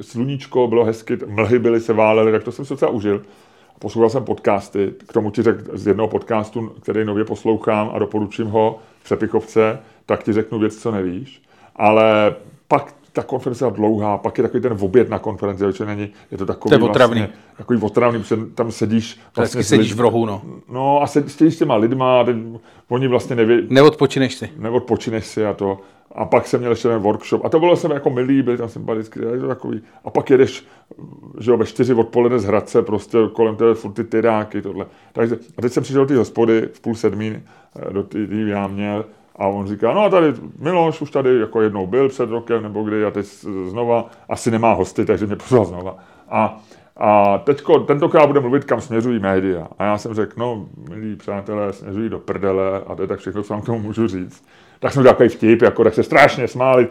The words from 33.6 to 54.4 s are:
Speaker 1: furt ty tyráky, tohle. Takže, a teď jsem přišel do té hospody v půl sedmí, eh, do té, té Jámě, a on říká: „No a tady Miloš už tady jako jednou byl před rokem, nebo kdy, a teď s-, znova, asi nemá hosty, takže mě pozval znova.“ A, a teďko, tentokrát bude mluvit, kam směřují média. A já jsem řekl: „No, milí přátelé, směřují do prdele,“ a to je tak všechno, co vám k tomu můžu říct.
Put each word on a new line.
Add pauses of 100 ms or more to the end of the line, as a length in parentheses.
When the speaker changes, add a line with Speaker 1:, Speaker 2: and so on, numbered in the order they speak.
Speaker 1:
furt
ty
tyráky,
tohle. (260)
Takže, (220)
a
teď
jsem
přišel
do
té
hospody
v
půl
sedmí, (500)
eh,
do
té,
té
Jámě, (460)
a
on
říká:
„No
a
tady (320)
Miloš
už
tady
jako
jednou
byl
před
rokem,
nebo
kdy,
a
teď
s-,
znova, (220)
asi
nemá
hosty,
takže
mě
pozval
znova.“ (320)
A, (360)
a
teďko,
tentokrát
bude
mluvit,
kam
směřují
média. (100)
A
já
jsem
řekl:
„No, (240)
milí
přátelé,
směřují
do
prdele,“
a
to
je
tak
všechno,
co
vám
k
tomu
můžu
říct. (360)